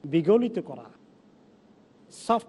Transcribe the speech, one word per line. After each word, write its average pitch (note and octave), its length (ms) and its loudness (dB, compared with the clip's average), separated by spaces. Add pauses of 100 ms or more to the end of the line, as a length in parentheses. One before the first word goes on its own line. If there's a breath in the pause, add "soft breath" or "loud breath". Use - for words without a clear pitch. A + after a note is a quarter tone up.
বিগলিত E3+ 520 2 (120)
করা, A#2+ 180 -16 (1400)
সফট A3+ 220 0